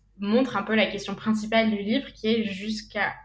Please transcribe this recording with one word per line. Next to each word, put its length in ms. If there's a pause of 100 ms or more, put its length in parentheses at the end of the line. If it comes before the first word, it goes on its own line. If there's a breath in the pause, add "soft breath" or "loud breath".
(200)
montre 360
un 60
peu 120
la 120
question 280
principale 560
du 120
livre, 320
qui 140
est 160
jusqu'à 680 (120)